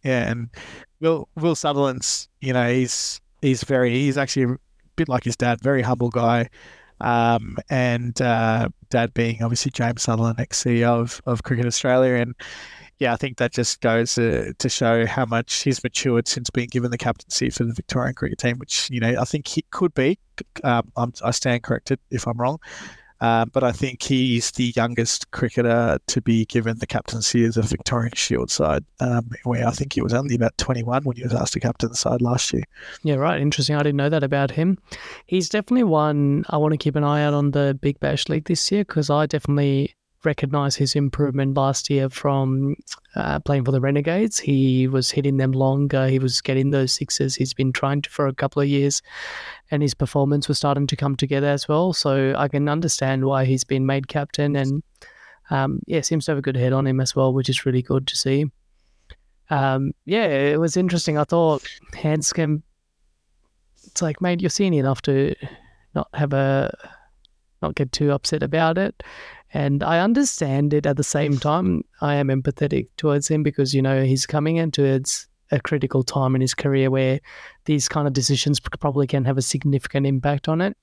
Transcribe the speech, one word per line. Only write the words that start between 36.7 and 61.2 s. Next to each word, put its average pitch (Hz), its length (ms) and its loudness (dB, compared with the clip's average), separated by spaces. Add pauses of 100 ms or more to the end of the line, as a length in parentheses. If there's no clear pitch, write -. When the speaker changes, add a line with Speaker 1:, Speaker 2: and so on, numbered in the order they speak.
Speaker 2:
keep 143 200 0
an 147 80 2
eye 147 180 2
out 147 120 2
on 143 180 2
the 139 280 2
Big 143 200 0
Bash 139 280 -2
League 151 160 -2
this - 260 -2
year, 202 140 2
'cause 147 240 -2
I 151 160 2
definitely 143 720 0 (300)
recognise 143 500 0
his 139 200 0
improvement 139 600 0
last 135 360 0
year 135 180 2
from, 135 640 0 (400)
uh, - 260 -2
playing 139 220 0
for 135 100 0
the 135 100 2
Renegades. 160 560 0
He 131 500 2
was 131 220 0
hitting 139 260 0
them 135 160 2
longer. 135 560 2
He 131 100 2
was 131 220 0
getting 135 300 2
those 135 220 2
sixes 139 420 -2
he's 131 180 -2
been 131 220 0
trying 143 260 0
to - 80 -10
for - 180 -2
a 135 60 0
couple 139 300 -2
of 143 40 2
years, 139 360 2 (680)
and 147 120 0
his 143 100 2
performance 143 560 0
was 143 80 0
starting 143 300 0
to - 100 -2
come 139 180 -2
together 139 340 0
as 143 200 -2
well. 170 240 2
So 135 460 2
I 143 100 0
can 143 220 0
understand 139 560 0
why 135 180 2
he's 131 200 2
been 135 200 0
made 139 240 0
captain, 143 480 -2
and, 139 260 0 (680)
um, 135 360 0
yeah, 160 140 0
seems 156 240 -2
to - 60 -2
have 143 80 0
a - 20 -2
good 135 160 -2
head 127 160 2
on 135 140 2
him 131 140 2
as 127 140 -2
well, 131 200 2
which 135 160 0
is - 160 -2
really 127 160 2
good 131 240 -2
to - 100 -6
see. 139 300 0 (1040)
Um, 135 420 0 (140)
yeah, 208 220 2
it 143 300 2
was 165 200 2
interesting. 170 400 0
I 151 60 2